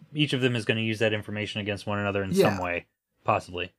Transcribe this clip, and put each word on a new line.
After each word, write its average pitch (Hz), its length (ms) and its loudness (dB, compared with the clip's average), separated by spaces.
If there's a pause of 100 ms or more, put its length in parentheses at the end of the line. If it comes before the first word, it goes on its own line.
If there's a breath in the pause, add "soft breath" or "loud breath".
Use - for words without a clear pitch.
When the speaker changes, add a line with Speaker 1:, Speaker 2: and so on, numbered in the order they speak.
(140)
Speaker 1:
each 151 200 2
of 127 80 0
them 123 140 2
is 110 80 -2
gonna 113 180 0
use 110 180 0
that 110 140 4
information 104 460 -4
against 101 280 -4
one 101 100 0
another 101 260 0
in 95 100 -4
Speaker 2:
Yeah. 190 100 6 (120)
Speaker 1:
some 95 80 -4
way, 87 220 -4 (380)
possibly. 90 560 -2